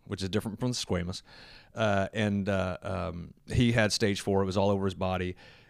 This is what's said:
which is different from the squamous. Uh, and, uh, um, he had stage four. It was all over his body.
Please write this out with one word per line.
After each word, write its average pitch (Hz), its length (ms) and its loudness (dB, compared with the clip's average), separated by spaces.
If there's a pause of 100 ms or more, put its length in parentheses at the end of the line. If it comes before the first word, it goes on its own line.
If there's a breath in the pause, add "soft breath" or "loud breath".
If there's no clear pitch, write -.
which 92 160 -6
is 95 60 -2
different 104 300 -2
from 123 120 0
the 123 40 -4
squamous. 90 460 -4 (540 loud breath)
Uh, 101 400 2
and, 101 340 0
uh, 92 320 0
um, 87 500 -6 (140)
he 120 280 4
had 110 200 4
stage 101 280 2
four. 98 200 2
It 98 60 2
was 92 100 -2
all 101 140 4
over 98 140 0
his 95 100 -2
body. 92 400 -2 (340 loud breath)